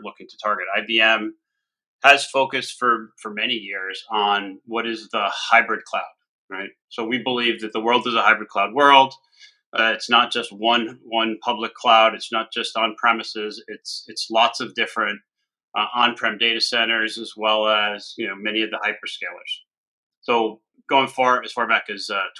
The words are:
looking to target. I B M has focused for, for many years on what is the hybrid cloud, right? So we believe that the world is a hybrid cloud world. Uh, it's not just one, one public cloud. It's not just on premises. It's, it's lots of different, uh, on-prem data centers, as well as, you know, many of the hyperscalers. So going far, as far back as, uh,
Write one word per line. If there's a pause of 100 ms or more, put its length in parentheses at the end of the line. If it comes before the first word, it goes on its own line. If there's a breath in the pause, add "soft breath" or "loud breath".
looking
to
target. (100)
I
B
M (720)
has
focused
for, (100)
for
many
years
on
what
is
the
hybrid
cloud, (460)
right? (200)
So
we
believe
that
the
world
is
a
hybrid
cloud
world. (640 soft breath)
Uh,
it's
not
just
one,
one
public
cloud.
It's
not
just
on
premises.
It's,
it's
lots
of
different, (580)
uh,
on-prem
data
centers,
as
well
as,
you
know,
many
of
the
hyperscalers. (640)
So (280)
going
far,
as
far
back
as,
uh, (180)